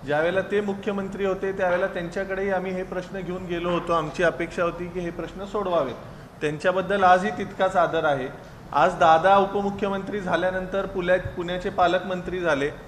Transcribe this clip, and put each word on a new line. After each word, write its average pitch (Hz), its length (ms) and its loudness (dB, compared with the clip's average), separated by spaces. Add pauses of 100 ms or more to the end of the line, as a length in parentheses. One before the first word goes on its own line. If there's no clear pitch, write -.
ज्यावेळेला 165 340 2
ते 196 200 0
मुख्यमंत्री 196 640 -4
होते, 190 280 0
त्यावेळेला 185 340 2
त्यांच्याकडेही 190 640 -4
आम्ही 185 220 -2
हे 185 100 -4
प्रश्न 185 380 -6
घेऊन 180 260 -6
गेलो 175 240 -2
होतो. 170 220 0
आमची 156 300 0
अपेक्षा 165 420 0
होती 170 220 -4
की 175 140 -6
हे 170 100 -4
प्रश्न 170 340 -10
सोडवावेत. 180 500 -2 (460)
त्यांच्याबद्दल 180 640 0
आजही 185 280 6
तितकाच 190 460 -2
आदर 160 280 2
आहे. 135 240 0 (440)
आज 170 220 4
दादा 175 420 8
उपमुख्यमंत्री 196 840 0
झाल्यानंतर 185 680 -2
पुल्या-, 180 500 0
पुण्याचे 180 340 -4
पालकमंत्री 180 680 0
झाले 147 300 2 (180)